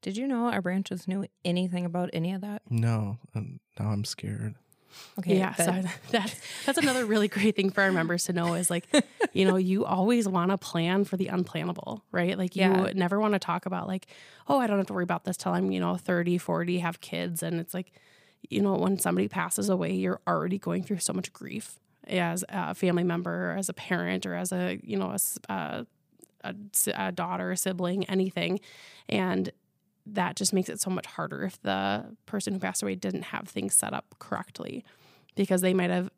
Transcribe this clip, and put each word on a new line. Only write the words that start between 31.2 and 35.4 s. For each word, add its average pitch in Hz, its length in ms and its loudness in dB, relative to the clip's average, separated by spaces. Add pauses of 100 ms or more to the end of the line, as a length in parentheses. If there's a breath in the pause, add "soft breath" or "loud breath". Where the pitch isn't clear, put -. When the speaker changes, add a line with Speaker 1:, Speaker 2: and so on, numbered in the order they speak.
Speaker 3:
if - 180 -8
the 98 640 -2
person 202 280 -4
who 190 60 -4
passed 185 220 -4
away 196 140 -2
didn't 190 260 -4
have - 260 -8
things - 280 -4
set - 180 2
up - 240 -8
correctly, - 640 -8 (520 soft breath)
because 190 260 2